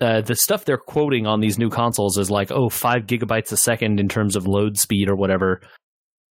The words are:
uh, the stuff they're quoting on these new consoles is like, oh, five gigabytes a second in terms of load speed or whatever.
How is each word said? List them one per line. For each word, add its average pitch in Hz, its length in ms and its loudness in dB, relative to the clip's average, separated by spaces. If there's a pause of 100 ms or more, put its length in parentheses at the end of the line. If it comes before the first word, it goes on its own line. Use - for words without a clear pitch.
uh, 113 200 2
the 110 160 -2
stuff - 280 0
they're 139 140 0
quoting 139 480 -2
on 107 140 2
these 107 180 0
new 113 120 0
consoles 104 480 0
is 98 120 0
like, 101 200 0
oh, 127 180 0
five 120 380 0
gigabytes 113 460 -2
a 107 40 -6
second 107 440 0
in 101 80 0
terms 104 280 0
of 92 100 -4
load 101 320 0
speed 98 320 0
or 98 60 0
whatever. 95 440 0 (720)